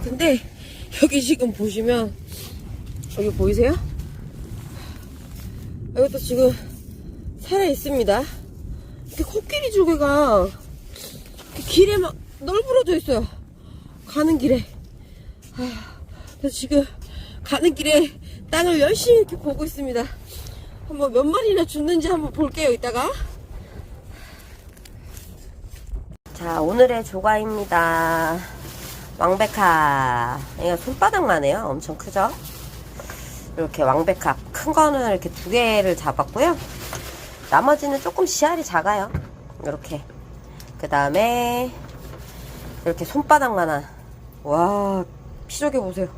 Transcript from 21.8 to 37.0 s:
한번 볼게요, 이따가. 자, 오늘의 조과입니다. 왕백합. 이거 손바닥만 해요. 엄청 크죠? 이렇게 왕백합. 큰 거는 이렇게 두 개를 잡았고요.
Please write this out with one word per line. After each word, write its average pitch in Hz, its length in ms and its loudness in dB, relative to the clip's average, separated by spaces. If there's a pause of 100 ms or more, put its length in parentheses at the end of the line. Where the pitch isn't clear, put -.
한번 320 240 2
볼게요, 285 400 2
이따가. 247 400 0 (3250)
자, 170 280 -2
오늘의 233 420 4
조과입니다. 175 1300 2 (800)
왕백합. 151 1200 2 (200)
이거 170 180 0
손바닥만 254 680 2
해요. 156 240 2
엄청 156 300 -6
크죠? 196 320 0 (1300)
이렇게 160 240 -2
왕백합. 147 560 2 (140)
큰 - 200 -4
거는 294 380 4
이렇게 185 220 0
두 - 180 -10
개를 214 480 4
잡았고요. 156 580 0 (920)